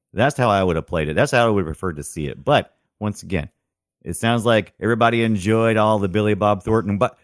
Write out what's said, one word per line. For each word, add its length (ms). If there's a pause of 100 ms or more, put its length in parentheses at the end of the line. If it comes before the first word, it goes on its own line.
(120)
that's 240
how 140
I 120
would 140
have 100
played 220
it. 60
That's 180
how 140
I 40
would 100
have 60
preferred 300
to 80
see 220
it. 180
But 320 (240)
once 220
again, 260 (560)
it 100
sounds 300
like 340
everybody 440
enjoyed 560
all 200
the 100
Billy 260
Bob 280
Thornton. 360
But 240